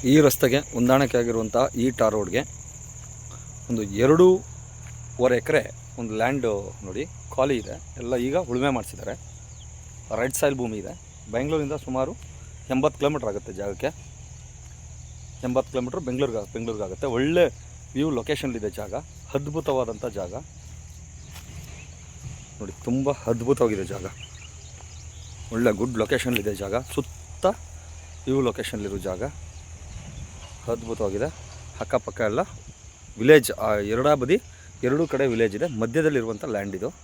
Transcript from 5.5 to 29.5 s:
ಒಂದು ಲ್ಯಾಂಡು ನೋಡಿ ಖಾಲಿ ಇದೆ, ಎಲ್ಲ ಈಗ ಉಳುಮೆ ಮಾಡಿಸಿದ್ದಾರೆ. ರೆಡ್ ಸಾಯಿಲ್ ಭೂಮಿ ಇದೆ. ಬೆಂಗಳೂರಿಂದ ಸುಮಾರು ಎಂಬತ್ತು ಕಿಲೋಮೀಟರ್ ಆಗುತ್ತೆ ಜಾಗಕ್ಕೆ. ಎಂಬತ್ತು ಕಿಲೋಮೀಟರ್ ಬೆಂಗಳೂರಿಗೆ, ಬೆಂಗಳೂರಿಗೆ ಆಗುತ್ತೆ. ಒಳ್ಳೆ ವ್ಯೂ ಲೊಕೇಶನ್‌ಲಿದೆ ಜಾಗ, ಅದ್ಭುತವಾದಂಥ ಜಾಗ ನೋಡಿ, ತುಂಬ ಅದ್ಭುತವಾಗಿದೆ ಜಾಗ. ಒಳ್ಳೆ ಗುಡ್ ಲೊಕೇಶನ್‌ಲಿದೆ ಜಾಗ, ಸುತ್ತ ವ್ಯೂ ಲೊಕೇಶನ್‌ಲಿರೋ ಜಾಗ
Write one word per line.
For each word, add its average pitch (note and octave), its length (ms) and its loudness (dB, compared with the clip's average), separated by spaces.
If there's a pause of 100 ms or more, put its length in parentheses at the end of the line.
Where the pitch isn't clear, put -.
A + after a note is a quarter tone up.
ಒಂದು A2+ 140 -4
ಲ್ಯಾಂಡು A#2+ 380 2 (320)
ನೋಡಿ G2 200 -6 (320)
ಖಾಲಿ C3+ 220 4
ಇದೆ, G2 180 -6 (220)
ಎಲ್ಲ B2 180 -2
ಈಗ C3 220 2
ಉಳುಮೆ C3 320 2
ಮಾಡಿಸಿದ್ದಾರೆ. A#2 440 -2 (1080)
ರೆಡ್ C3 120 0
ಸಾಯಿಲ್ C#3 240 2
ಭೂಮಿ A2+ 200 -2
ಇದೆ. F2+ 160 -8 (380)
ಬೆಂಗಳೂರಿಂದ D3 440 0 (100)
ಸುಮಾರು C3 280 0 (600)
ಎಂಬತ್ತು C#3 260 2
ಕಿಲೋಮೀಟರ್ C#3+ 300 2
ಆಗುತ್ತೆ G2+ 240 -6
ಜಾಗಕ್ಕೆ. G2+ 360 -4 (1500)
ಎಂಬತ್ತು B2+ 280 2
ಕಿಲೋಮೀಟರ್ B2+ 280 -2
ಬೆಂಗಳೂರಿಗೆ, B2+ 540 -2
ಬೆಂಗಳೂರಿಗೆ A2+ 320 -4
ಆಗುತ್ತೆ. F#2 220 -4
ಒಳ್ಳೆ D3 380 4 (480)
ವ್ಯೂ D3 160 0
ಲೊಕೇಶನ್‌ಲಿದೆ A#2+ 600 -2
ಜಾಗ, G#2 240 -8 (400)
ಅದ್ಭುತವಾದಂಥ C3+ 720 0
ಜಾಗ G2 280 -6 (2250)
ನೋಡಿ, G2 140 -10 (120)
ತುಂಬ C3+ 260 2 (160)
ಅದ್ಭುತವಾಗಿದೆ A#2 580 2
ಜಾಗ. F#2 200 -6 (1500)
ಒಳ್ಳೆ A#2 180 4
ಗುಡ್ A2+ 260 0
ಲೊಕೇಶನ್‌ಲಿದೆ A2 580 2
ಜಾಗ, G2 200 -4 (200)
ಸುತ್ತ - 500 -6 (800)
ವ್ಯೂ C3+ 160 2
ಲೊಕೇಶನ್‌ಲಿರೋ G#2+ 560 -2
ಜಾಗ F#2 260 -4 (1500)